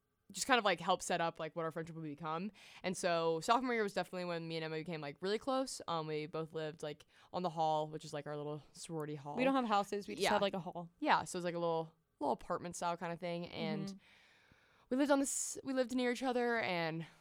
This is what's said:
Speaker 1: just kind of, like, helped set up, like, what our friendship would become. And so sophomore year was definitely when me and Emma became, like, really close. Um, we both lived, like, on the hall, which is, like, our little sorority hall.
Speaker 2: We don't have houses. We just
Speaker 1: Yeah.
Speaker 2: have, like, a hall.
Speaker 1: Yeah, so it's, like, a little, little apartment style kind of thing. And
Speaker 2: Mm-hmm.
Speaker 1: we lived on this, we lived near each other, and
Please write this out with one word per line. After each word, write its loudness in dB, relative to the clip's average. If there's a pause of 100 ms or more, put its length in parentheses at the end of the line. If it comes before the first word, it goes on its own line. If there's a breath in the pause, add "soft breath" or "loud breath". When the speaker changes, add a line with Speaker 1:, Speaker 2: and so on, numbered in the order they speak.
(320)
Speaker 1:
just -6
kind 6
of, 0
like, 6
helped 2
set 0
up, 0
like, -8
what -2
our -2
friendship -8
would -8
become. -6 (320 loud breath)
And -2
so 2
sophomore 4
year 2
was 0
definitely -2
when -4
me -4
and -2
Emma -4
became, -4
like, -8
really 0
close. -2
Um, 0
we -2
both -6
lived, -6
like, -8 (260 soft breath)
on -2
the 0
hall, 2
which -8
is, -12
like, -6
our -6
little -6 (120)
sorority -6
hall. -10
Speaker 2:
We 4
don't 6
have 4
houses. 2
We -8
just 0
Speaker 1:
Yeah. 6
Speaker 2:
have, 6
like, 4
a -2
hall. -8 (100)
Speaker 1:
Yeah, 6
so -6
it's, -2
like, 0
a 0
little, 0 (260)
little 0
apartment -4
style -2
kind -6
of -8
thing. -4
And -2
Speaker 2:
Mm-hmm. -10 (920 soft breath)
Speaker 1:
we 2
lived 4
on 8
this, -2
we -4
lived 0
near 2
each -4
other, 2
and -2 (160 loud breath)